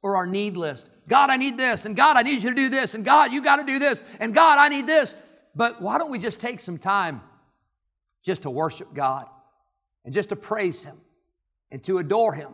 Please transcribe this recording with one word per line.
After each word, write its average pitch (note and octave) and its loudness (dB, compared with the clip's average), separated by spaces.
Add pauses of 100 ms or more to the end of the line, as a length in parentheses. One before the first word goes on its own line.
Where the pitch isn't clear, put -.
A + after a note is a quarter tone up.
or G3 -2
our F3+ -2
need G3 -4
list. D3+ -8 (180)
"God, C4+ 4
I C4 2
need C4 -2
this," B3 -2
and G#3+ -6
"God, C#4 6
I A#3+ 4
need C4 0
you A3+ -2
to B3 -4
do C4+ 0
this," B3+ -2
and A3 -8
"God, C4+ 6
you C4+ -4
gotta C#4+ 4
do C4+ -4
this," C#4 0 (160)
and A3+ -4
"God, D#4 6
I D4 6
need C#4 -4
this." D4+ 2 (400)
But A#3 -4
why A3+ -2
don't E4 -4
we B3+ -8
just G#3 -8
take A#3+ -8
some F3 -12
time F3+ -2 (1000)
just F3+ -4
to D3 -10
worship D3 -6
God C3+ -4 (760)
and - -14
just G3+ -4
to G3+ -6
praise G3+ -6
Him - -20 (760)
and C3+ -16
to F#3 -2
adore G3 0
Him C#3+ -14